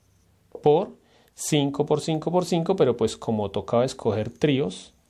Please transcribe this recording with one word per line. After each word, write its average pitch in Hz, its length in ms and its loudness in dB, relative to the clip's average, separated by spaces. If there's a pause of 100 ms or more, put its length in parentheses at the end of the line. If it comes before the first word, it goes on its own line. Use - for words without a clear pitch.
(640)
por 147 340 4 (380)
cinco 143 500 0
por 151 160 0
cinco 160 320 -2
por 175 140 2
cinco, 175 300 0
pero 160 200 4
pues - 220 -2
como 104 320 -4
tocaba 117 340 0
escoger 110 460 -4
tríos, 151 640 -2 (160)